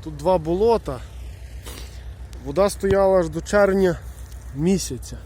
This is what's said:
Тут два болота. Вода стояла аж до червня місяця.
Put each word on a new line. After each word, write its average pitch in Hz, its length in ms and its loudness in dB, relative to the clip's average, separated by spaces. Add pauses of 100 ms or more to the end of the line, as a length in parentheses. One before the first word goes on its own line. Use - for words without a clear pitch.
Тут 156 120 -10
два 175 220 2
болота. 175 600 0 (1400)
Вода 160 260 2
стояла 190 480 4
аж 170 100 2
до 156 120 -4
червня 190 580 4 (560)
місяця. 143 720 0